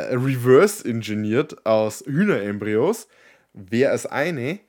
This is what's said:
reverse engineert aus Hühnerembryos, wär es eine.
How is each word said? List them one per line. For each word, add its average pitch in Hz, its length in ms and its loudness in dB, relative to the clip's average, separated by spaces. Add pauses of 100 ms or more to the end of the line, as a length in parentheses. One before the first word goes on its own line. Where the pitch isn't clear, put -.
(160)
reverse 131 720 4
engineert 107 800 -4
aus 110 400 2
Hühnerembryos, 123 1000 -2 (460)
wär 107 400 0
es - 120 -4
eine. 156 640 -4